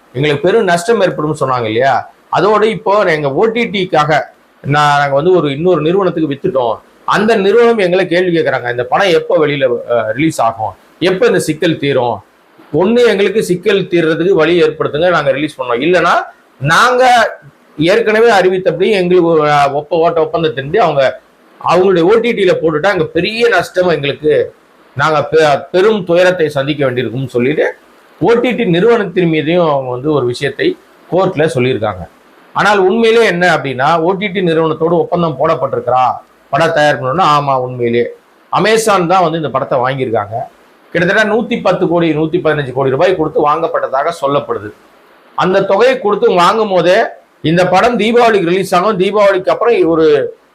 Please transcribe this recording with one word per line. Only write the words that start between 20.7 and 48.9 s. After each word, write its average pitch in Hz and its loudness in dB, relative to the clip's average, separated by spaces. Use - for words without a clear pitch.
அவங்க 143 0
அவங்களுடைய 180 2
ஓ 214 4
டி 233 0
டில 185 2
போட்டுட்டா 156 0
அங்க 185 0
பெரிய 214 -2
நஷ்டம் 180 0
எங்களுக்கு, 143 -2
நாங்க 147 0
பெ-, 156 2
பெரும் 202 2
துயரத்தை 175 2
சந்திக்க 139 -2
வேண்டியிருக்கும்னு 123 -4
சொல்லிட்டு 123 -2
ஓ 196 2
டி 240 0
டி 214 -4
நிறுவனத்தின் 180 0
மீதையும் 160 0
அவங்க 131 -2
வந்து 127 -4
ஒரு 135 0
விஷயத்தை 135 -4
கோர்ட்ல 170 0
சொல்லியிருக்காங்க. 110 -2
ஆனால் 202 2
உண்மையிலே 226 2
என்ன 175 2
அப்படின்னா, 139 -2
ஓ 165 0
டி 196 -4
டி 190 -6
நிறுவனத்தோடு 160 0
ஒப்பந்தம் 165 -2
போடப்பட்டிருக்கிறா 127 0
பட 156 0
தயாரிப்பு 147 0
நிறுவனம்? 147 0
ஆமா, 131 0
உண்மையிலே 120 -2
Amazon 202 0
தான் 185 2
வந்து 165 0
இந்த 147 -6
படத்தை 131 -2
வாங்கியிருக்காங்க. 117 -4
கிட்டத்தட்ட 196 0
நூத்தி 233 -4
பத்து 185 0
கோடி, 165 0
நூத்தி 160 -2
பதினஞ்சு 147 -2
கோடி 135 -2
ரூபாய் 170 2
கொடுத்து 156 -2
வாங்கப்பட்டதாக 147 -2
சொல்லப்படுது. 120 -4
அந்த 185 0
தொகையை 214 2
கொடுத்து 196 0
வாங்கும் 202 2
போதே 185 2
இந்த 170 2
படம் 202 2
தீபாவளிக்கு 220 2
ரிலீஸ் 185 0
ஆகும், 190 0